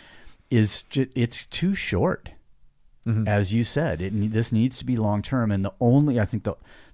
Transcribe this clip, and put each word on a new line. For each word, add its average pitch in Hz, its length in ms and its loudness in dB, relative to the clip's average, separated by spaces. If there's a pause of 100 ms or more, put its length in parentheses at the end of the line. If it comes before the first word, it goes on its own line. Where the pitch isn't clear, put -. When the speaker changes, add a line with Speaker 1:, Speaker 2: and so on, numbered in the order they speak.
(520)
Speaker 1:
is 110 320 2
ju-, 131 320 -2
it's 120 320 -2
too 190 280 -2
short. - 560 -2 (760)
Speaker 2:
Mm-hmm. 110 200 0
Speaker 1:
As 104 260 2
you 117 100 2
said, 135 380 -2
it 95 120 -6
ne-, 104 140 0
this 110 240 0
needs 120 260 2
to - 80 -10
be 123 100 0
long-term. 107 560 0
And 98 140 0
the 98 140 -6
only, 127 400 4
I 104 60 2
think 101 180 -4
the, 104 100 -2 (400)